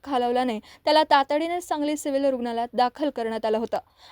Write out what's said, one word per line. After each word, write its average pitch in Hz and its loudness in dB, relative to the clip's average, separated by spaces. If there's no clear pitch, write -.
खालावल्याने 247 0
त्याला - 2
तातडीने 302 2
सांगली 302 -2
सिव्हिल 277 -2
रुग्णालयात 240 -2
दाखल 247 0
करण्यात 226 -4
आलं 220 0
होतं. 220 -4